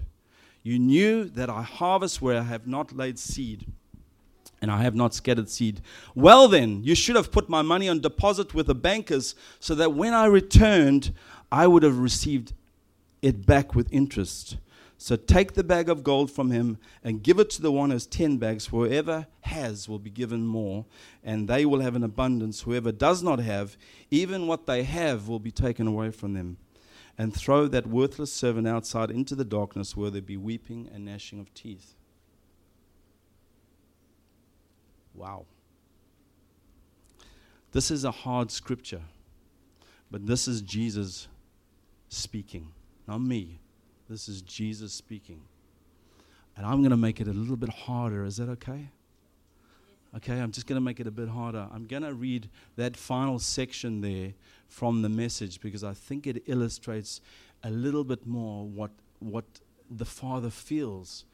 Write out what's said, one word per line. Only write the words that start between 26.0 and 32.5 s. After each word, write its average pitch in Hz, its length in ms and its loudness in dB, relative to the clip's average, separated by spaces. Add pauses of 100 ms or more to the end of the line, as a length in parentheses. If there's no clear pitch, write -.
from 101 240 -8
them. 90 240 -8 (600)
And 110 160 -4
throw 143 320 2
that 127 200 -2
worthless 135 460 -2
servant 113 360 -2
outside 113 420 -4
into 131 240 -6
the 135 100 -4
darkness, 101 520 -6
where 104 140 -4
there 98 120 -8
be 98 140 -12
weeping 113 560 -12
and 101 120 -16
gnashing 101 360 -16
of 98 140 -20
teeth." 98 400 -20 (3250)